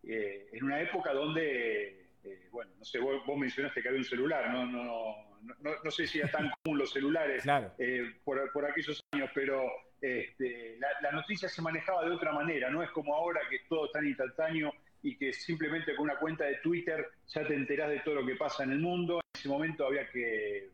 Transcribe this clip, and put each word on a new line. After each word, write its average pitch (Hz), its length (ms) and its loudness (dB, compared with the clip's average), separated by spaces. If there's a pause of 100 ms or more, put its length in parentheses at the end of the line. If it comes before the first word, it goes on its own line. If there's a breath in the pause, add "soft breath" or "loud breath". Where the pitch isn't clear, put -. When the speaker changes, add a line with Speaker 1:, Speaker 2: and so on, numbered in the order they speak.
Speaker 1:
Eh, 104 500 -4
en 117 100 -6
una 143 180 0
época 175 320 -2
donde, 123 920 0 (180)
eh, 95 260 -16
bueno, 117 300 -10
no 110 60 -20
sé, 127 140 -4
vos, 135 260 0
vos 143 120 0
mencionaste 135 440 0
que 123 80 0
había 135 100 2
un 123 60 0
celular, 127 480 2
no, 127 120 0
no, 123 200 -4
no, 113 300 -2 (440)
no, 147 120 -4 (120)
no 156 80 -2
sé 156 160 0
si 151 120 0
era 143 120 2
tan 151 260 2
<laughs> - 60 -20
común 151 160 2
los 135 140 2
celulares, 139 500 2
Speaker 2:
Claro. 131 340 4
Speaker 1:
eh, 123 360 0 (100)
por, 135 300 0
por 147 100 0
aquellos 147 480 -2
años, 139 240 0
pero, 135 280 2 (360)
este, 120 800 -4
la, 135 80 0 (140)
la 143 100 0
noticia 170 380 -2
se - 120 -6
manejaba 165 440 2
de 170 60 2
otra 165 200 0
manera, 147 380 2
no 160 140 0
es 156 80 -4
como 147 240 0
ahora 170 340 2
que 135 80 -2
es - 100 -8
todo 156 220 0
tan 151 180 0
instantáneo 151 640 0 (300 loud breath)
y 135 160 -2
que 131 160 0
simplemente 156 600 0
con 143 100 0
una 143 140 0
cuenta 160 260 0
de 139 120 2
Twitter 165 480 0 (220)
ya 151 180 0
te 151 100 2
enterás 143 340 2
de 143 120 0
todo 151 140 0
lo 131 100 2
que 127 100 0
pasa 143 280 0
en 131 80 2
el 143 80 2
mundo. 175 360 2
En - 240 -4
ese 139 100 -4
momento 151 380 2
había 139 220 0
que 107 640 -2